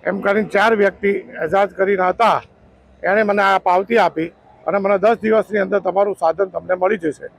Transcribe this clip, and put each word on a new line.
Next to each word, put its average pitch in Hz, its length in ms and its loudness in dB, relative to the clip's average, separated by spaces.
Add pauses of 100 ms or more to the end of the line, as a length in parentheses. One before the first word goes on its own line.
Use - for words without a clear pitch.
એમ 196 140 -4
કરીને 202 300 0
ચાર 214 260 2
વ્યક્તિ, 202 340 0 (340)
એજાજ 190 260 0
કરીને 190 340 0
હતા, 180 380 2 (640)
એણે 202 200 2
મને 202 200 0
આ 196 140 2
પાવતી 190 400 0
આપી 165 300 0 (400)
અને 180 100 0
મને, 196 200 0
"દસ 214 240 2
દિવસની 214 380 0
અંદર 196 200 -2
તમારું 196 400 0
સાધન 170 260 -2
તમને 170 300 -6
મળી 185 220 -2
જશે" 160 420 -8